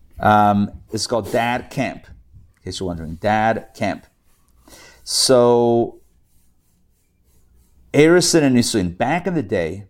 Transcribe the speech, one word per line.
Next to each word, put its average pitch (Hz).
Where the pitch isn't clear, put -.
Um, 104
this 107
is -
called 107
Dad 120
Camp, 113
in -
case 92
you're 95
wondering. 82
Dad 107
Camp. 95
So, 120
Erusin 170
and 131
Nisuin, 98
back 160
in 190
the 151
day 92